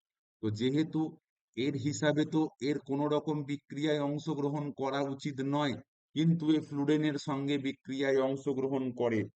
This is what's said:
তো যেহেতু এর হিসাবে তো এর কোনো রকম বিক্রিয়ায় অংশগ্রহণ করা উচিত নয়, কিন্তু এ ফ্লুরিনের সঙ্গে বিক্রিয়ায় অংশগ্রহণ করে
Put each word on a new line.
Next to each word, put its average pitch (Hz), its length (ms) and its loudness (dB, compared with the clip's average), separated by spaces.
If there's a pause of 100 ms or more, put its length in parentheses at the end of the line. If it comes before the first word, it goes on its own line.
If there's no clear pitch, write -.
(420)
তো 110 80 0
যেহেতু 151 680 0 (380)
এর 139 200 0
হিসাবে 147 500 2
তো 156 240 0 (120)
এর 143 180 0
কোনো 143 280 -2
রকম 151 360 0
বিক্রিয়ায় 147 580 -2
অংশগ্রহণ 143 680 -2
করা 135 300 -2
উচিত 139 380 -4
নয়, 139 340 0 (400)
কিন্তু 160 380 4
এ 156 100 4
ফ্লুরিনের 147 560 2
সঙ্গে 139 400 -2
বিক্রিয়ায় 135 640 0
অংশগ্রহণ 135 720 0
করে 117 320 0 (160)